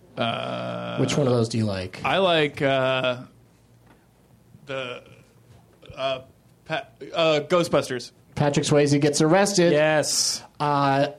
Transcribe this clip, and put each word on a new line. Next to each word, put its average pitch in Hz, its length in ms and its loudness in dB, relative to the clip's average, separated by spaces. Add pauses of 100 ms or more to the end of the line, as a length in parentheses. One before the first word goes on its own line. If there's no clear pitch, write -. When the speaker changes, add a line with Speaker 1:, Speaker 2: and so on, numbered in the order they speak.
(160)
Speaker 1:
Uh, 120 800 -8
Speaker 2:
Which 131 200 0
one 139 80 0
of 123 80 2
those 117 160 0
do 117 80 -4
you 110 80 -2
like? 95 360 -8
Speaker 1:
I 147 160 -2
like, 160 440 0
uh, 131 560 0 (1500)
the, 127 360 -10 (920)
uh, 135 260 -4 (440)
Pa-, 156 220 -6 (260)
uh, 160 280 2
Ghostbusters. 143 720 0 (240)
Speaker 2:
Patrick 147 280 2
Swayze 147 360 4
gets 147 200 2
arrested. 175 520 4
Speaker 1:
Yes. 151 680 0 (180)
Speaker 2:
Uh, 139 480 2 (100)